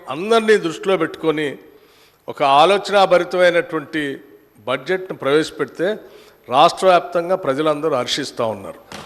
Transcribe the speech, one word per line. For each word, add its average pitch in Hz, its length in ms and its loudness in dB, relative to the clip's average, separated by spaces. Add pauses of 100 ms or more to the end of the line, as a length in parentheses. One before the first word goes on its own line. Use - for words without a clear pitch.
(100)
అందరినీ 214 460 2
దృష్టిలో 175 400 -2
పెట్టుకొని 156 600 -4 (720)
ఒక 135 140 -10
ఆలోచనాభరితమైనటువంటి 170 1800 2 (380)
బడ్జెట్ను 139 580 -6
ప్రవేశపెడితే, 151 800 -2 (500)
రాష్ట్ర 160 380 2
వ్యాప్తంగా 175 500 2
ప్రజలందరూ 151 580 -2
హర్షిస్తూ 123 520 -4
ఉన్నారు. 95 340 -10 (240)